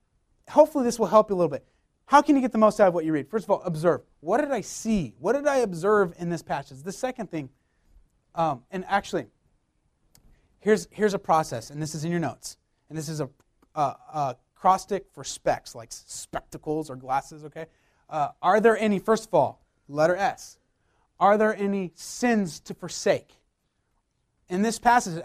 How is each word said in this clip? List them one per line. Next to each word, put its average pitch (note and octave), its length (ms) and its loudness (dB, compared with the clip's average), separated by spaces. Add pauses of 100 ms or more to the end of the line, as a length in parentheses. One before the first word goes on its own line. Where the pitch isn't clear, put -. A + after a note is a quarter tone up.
(500)
hopefully D4+ 340 4
this A#3 140 -2
will A3 80 2
help G#3 240 6
you G3 60 0
a - 20 -2
little E3 120 2
bit. C#3 160 -10 (380)
How C#4+ 160 6
can D4 160 4
you B3+ 60 2
get B3+ 100 -2
the A3+ 60 0
most G#3+ 200 4
out G3+ 100 6
of E3+ 60 2
what D#3+ 120 -2
you D#3+ 60 -2
read? C#3+ 180 -4
First G#3+ 160 -6
of - 40 -12
all, F#3+ 120 0
observe. D#3+ 400 0 (180)
What G#3 220 0
did C#4+ 80 -4
I B3 100 -4
see? F#3 580 -4
What F3 140 -2
did C#4 140 -2
I C#4 120 2
observe G3 600 0
in F3 100 -6
this E3+ 140 -4
passage? C#3 400 -10
The F#3 100 -10
second B3+ 380 -8
thing, D3 180 -8 (840)
um, D#3 360 -2
and F#3 160 -8
actually, F#3+ 420 -2 (1300)
here's, G3 320 0
here's G3+ 240 0
a G3+ 40 -4
process, D#3 520 -2
and D3 100 -12
this D#3 140 -8
is D3+ 100 -8
in E3+ 60 -4
your F3 100 -2
notes, - 380 -8 (320)
and D3+ 80 -10
this D3+ 100 -10
is D#3 120 -8
a, C3 100 -6 (440)
a, D#3 60 -4
a C#3 560 -4 (200)
acrostic F#3 560 0
for C#3 120 -18
specs, - 500 -6
like A#2 160 -18
s-, - 160 -20
spectacles - 840 -10
or C3 60 -12
glasses, C3+ 500 -8
okay? D#3+ 200 -14 (440)
Uh, D3 180 -2 (140)
are G3 180 4
there A3 160 6
any, G#3 220 0
first A3 280 0
of - 60 -6
all, C#3 300 2 (260)
letter D#3 280 2
S, - 420 -6 (600)
are G3+ 200 6
there G#3+ 180 2
any G3 380 -2
sins G#3+ 680 -2
to - 140 -16
forsake? - 640 -4 (1120)
In F3+ 140 -2
this A3+ 160 0
passage, A#3 460 2